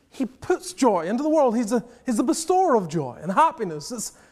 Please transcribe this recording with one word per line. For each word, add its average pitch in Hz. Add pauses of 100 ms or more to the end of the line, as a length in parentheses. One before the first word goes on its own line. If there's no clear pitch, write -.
he -
puts -
joy 185
into 240
the 311
world. 277
He's 226
the, 240 (220)
he's 233
the 285
bestower 339
of 190
joy 139
and 170
happiness. 214
It's, 240 (180)